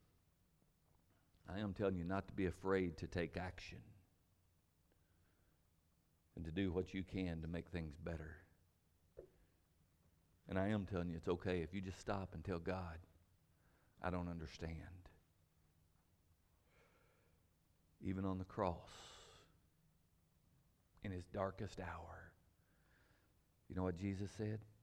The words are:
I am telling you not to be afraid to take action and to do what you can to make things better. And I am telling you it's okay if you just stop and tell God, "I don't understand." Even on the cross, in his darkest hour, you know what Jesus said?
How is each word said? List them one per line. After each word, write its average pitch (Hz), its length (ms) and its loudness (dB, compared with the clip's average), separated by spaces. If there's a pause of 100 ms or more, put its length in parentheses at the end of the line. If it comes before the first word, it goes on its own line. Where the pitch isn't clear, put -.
(1500)
I 92 120 -2
am 104 140 2
telling 95 240 6
you 85 80 2
not 95 240 2
to - 40 -8
be 98 120 4
afraid 90 520 4
to 85 100 -4
take 85 300 0
action - 460 -6 (2500)
and 82 100 -6
to 80 60 -4
do 95 200 4
what 90 220 2
you 95 100 0
can 90 380 0
to 80 60 -4
make 82 220 -2
things 78 280 -4
better. 80 480 -6 (2000)
And 98 100 2
I 95 120 4
am 104 160 2
telling 90 240 0
you 82 80 -2
it's 82 100 -4
okay 90 340 4
if 78 120 -4
you 98 80 0
just 92 180 -4
stop 98 340 -2
and 80 100 -6
tell 90 160 0
God, 87 400 -2 (1000)
"I 90 80 0
don't 87 200 0
understand." 82 800 -6 (3000)
Even 95 240 0
on 95 140 2
the 92 80 -2
cross, 90 460 2 (2000)
in 104 80 -2
his 90 160 -2
darkest 98 520 0
hour, 85 520 -8 (1400)
you - 80 -6
know 92 80 2
what 92 140 2
Jesus 98 340 0
said? 107 320 -2 (200)